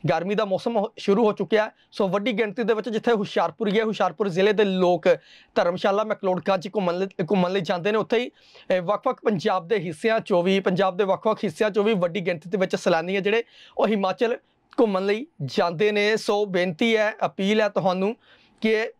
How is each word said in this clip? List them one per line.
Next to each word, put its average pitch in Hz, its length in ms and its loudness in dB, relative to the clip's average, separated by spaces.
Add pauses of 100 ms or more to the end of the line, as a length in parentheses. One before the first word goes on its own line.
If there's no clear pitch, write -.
(100)
ਗਰਮੀ 170 240 0
ਦਾ 214 100 0
ਮੌਸਮ 208 320 -2
ਹੋ, 208 200 -2
ਸ਼ੁਰੂ 202 280 2
ਹੋ 208 80 2
ਚੁੱਕਿਆ 208 320 0
ਹੈ, 220 60 -8 (200)
ਸੋ 196 180 -2
ਵੱਡੀ 202 240 -2
ਗਿਣਤੀ 214 300 -2
ਦੇ 220 120 0
ਵਿੱਚ 220 140 -4
ਜਿੱਥੇ 226 240 0
ਹੁਸ਼ਿਆਰਪੁਰ 202 560 -2
ਹੀ 202 100 0
ਹੈ, 226 60 0
ਹੁਸ਼ਿਆਰਪੁਰ 196 440 -2
ਜ਼ਿਲ੍ਹੇ 190 240 2
ਦੇ 208 120 2
ਲੋਕ 185 440 2 (460)
ਧਰਮਸ਼ਾਲਾ, 196 500 0
ਮੈਕਲੋਡਗੰਜ 190 640 -2
ਘੁੰਮਣ 180 300 -2
ਲਈ, 190 80 -2
ਘੁੰਮਣ 185 440 0
ਲਈ 190 100 -2
ਜਾਂਦੇ 180 320 -2
ਨੇ। 220 60 0
ਉੱਥੇ 226 200 0
ਹੀ, 247 120 -4 (400)
ਇਹ 185 120 2
ਵੱਖ-ਵੱਖ 202 420 -2
ਪੰਜਾਬ 190 440 0
ਦੇ 208 100 0
ਹਿੱਸਿਆਂ 185 400 -2
'ਚੋਂ 175 240 2
ਵੀ, 190 180 2
ਪੰਜਾਬ 190 360 0
ਦੇ 202 80 0
ਵੱਖ-ਵੱਖ 202 400 0
ਹਿੱਸਿਆਂ 208 260 -2
'ਚੋਂ 202 140 0
ਵੀ 220 100 2
ਵੱਡੀ 175 260 -2
ਗਿਣਤੀ 170 300 -4
ਦੇ 208 80 -2
ਵਿੱਚ 185 180 0
ਸੈਲਾਨੀ 180 400 0
ਹੈ 196 40 0
ਜਿਹੜੇ 208 240 0 (340)
ਉਹ 214 100 2
ਹਿਮਾਚਲ 208 480 0 (440)
ਘੁੰਮਣ 196 260 2
ਲਈ 220 200 -2 (180)
ਜਾਂਦੇ 170 480 0
ਨੇ। 208 240 2
ਸੋ 208 300 0
ਬੇਨਤੀ 185 500 0
ਹੈ, 214 180 0 (120)
ਅਪੀਲ 202 340 0
ਹੈ 208 80 2
ਤੁਹਾਨੂੰ 190 480 0 (440)
ਕਿ 220 80 0
ਇਹ 220 200 0 (100)